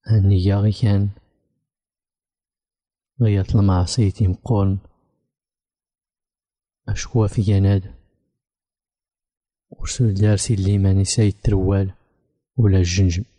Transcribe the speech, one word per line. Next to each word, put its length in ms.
هنيا 500
غي 160
كان 280
غيات 320
المعصية 720
مقورن. 500
أشكوا 380
في 160
جناد. 560
ورسول 440
دارسي 400
اللي 240
ماني 260
سايد 300
تروال 500
ولا 220
الجنجم. 460